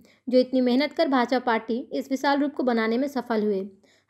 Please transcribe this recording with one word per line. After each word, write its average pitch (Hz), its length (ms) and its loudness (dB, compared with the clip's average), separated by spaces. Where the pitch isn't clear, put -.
जो 254 100 4
इतनी 254 220 2
मेहनत 254 320 2
कर 330 160 0
भाजपा 254 300 2
पार्टी 233 540 -2
इस 277 180 -6
विशाल 277 280 0
रूप 285 160 -2
को 320 80 -4
बनाने 226 360 0
में 277 100 -2
सफल 240 340 -4
हुए। 202 240 -2